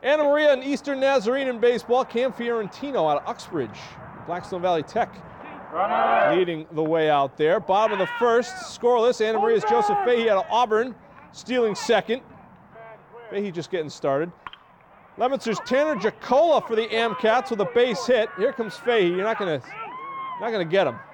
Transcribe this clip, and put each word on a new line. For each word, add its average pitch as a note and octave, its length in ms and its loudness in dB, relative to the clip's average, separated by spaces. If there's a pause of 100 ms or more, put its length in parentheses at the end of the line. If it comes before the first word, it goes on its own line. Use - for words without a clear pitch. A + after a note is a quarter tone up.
Anna C#4+ 220 2
Maria D4 300 4
and C4 100 2
Eastern C4+ 380 -4
Nazarene C4+ 480 2
in A#3+ 100 -4
baseball. A#3+ 460 2
Cam B3+ 280 -2
Fiorentino A#3 760 -2
out D3 120 2
of - 80 -10
Uxbridge. C#3 520 -6 (480)
Blackstone F3 340 -6
Valley F3 220 2
Tech G3+ 280 -2 (1160)
leading E3+ 400 0
the D#3 140 -2
way D#3 260 2
out C#3 260 2
there. D#3 220 4
Bottom G#3 360 2
of G3 40 -4
the F#3 180 -2
first, A#3 380 2 (240)
scoreless. A#3+ 420 2
Anna A3 200 0
Maria's A#3 240 2
Joseph G4+ 400 2
Fahey A#3 260 2
out G3 80 4
of F3 140 -2
Auburn, A3+ 420 2 (380)
stealing A#3 420 0
second. A3+ 480 0 (1040)
Fahey G3+ 220 -6
just E3 220 -8
getting D#3 180 -4
started. D3+ 400 -2 (840)
Lemonster's A3+ 500 -2
Tanner C#4+ 300 0
Giacola B3+ 640 2
for A3+ 160 -4
the A3+ 100 0
Amcats A3+ 640 0
with G#3+ 100 -2
a F#3+ 140 0
base A#3+ 320 2
hit. A#3 220 2 (100)
Here A#3 140 0
comes A3 240 -6
Fahey. A3+ 320 2
You're F3+ 160 0
not A3 120 0
gonna, E3+ 240 -2 (800)
not A#3 120 -4
gonna G3 120 -2
get E3+ 220 2
him. A#2 100 -4 (180)